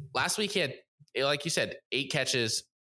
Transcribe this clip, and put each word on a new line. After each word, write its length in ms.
last 220
week 160
he 80
had, 140
like 260
you 60
said, 260
eight 180
catches, 540